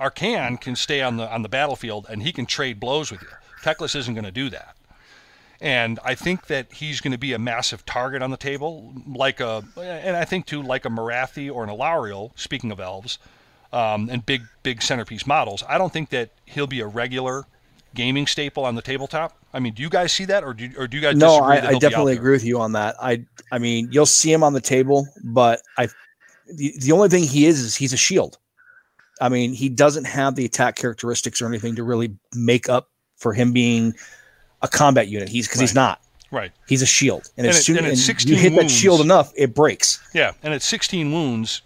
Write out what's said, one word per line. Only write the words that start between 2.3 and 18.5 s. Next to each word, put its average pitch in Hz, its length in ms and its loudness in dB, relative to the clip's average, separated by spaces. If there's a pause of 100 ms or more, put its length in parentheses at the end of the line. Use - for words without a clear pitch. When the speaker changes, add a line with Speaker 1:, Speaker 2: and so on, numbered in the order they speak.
Speaker 1:
can - 140 -8
trade 123 340 -6
blows 135 300 -4
with 98 100 -16
you. - 80 -20 (340)
Teclis 156 320 -6
isn't 123 200 -6
gonna 107 160 -10
do 127 180 -6
that. - 260 -16 (880)
And 117 440 -2
I 127 100 -2
think 175 320 -6
that 135 260 -6
he's 151 280 -10
gonna 127 180 -4
be 131 140 -6
a 113 60 -6
massive 120 460 -6
target 127 380 -6
on 131 80 -4
the 127 60 -8
table, 139 560 -10 (160)
like 135 320 -6
a, 110 240 -6 (120)
and 175 400 -8
I 170 80 -2
think 185 220 -6
too, 147 160 -10
like 127 220 -4
a 131 40 -6
Morathi 123 640 -6
or 120 120 -8
an 104 60 -10
Alarielle, 113 680 -6
speaking 123 340 -8
of 95 80 -12
elves, 98 400 -12 (540)
um, 110 360 -2
and 123 160 -8
big, 135 180 -4 (200)
big 123 200 -6
centerpiece 117 440 -6
models. 127 420 -2
I 143 80 -2
don't 185 160 -2
think 160 180 -6
that 120 200 -4 (160)
he'll 143 220 -6
be 131 120 -6
a 107 60 -6
regular 127 580 -6 (500)
gaming 131 340 -2
staple 143 360 -4